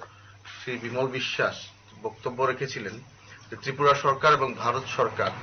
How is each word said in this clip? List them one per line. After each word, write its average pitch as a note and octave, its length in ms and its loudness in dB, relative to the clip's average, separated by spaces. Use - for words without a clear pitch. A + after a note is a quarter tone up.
শ্রী B2 140 -6
বিমল A#2+ 300 -2
বিশ্বাস B2 600 -2
বক্তব্য A#2+ 400 -4
রেখেছিলেন B2+ 560 -2
যে A2+ 120 -12
ত্রিপুরা C#3 320 4
সরকার C#3+ 400 4
এবং C3 200 2
ভারত A#2+ 320 -2
সরকার G#2+ 460 0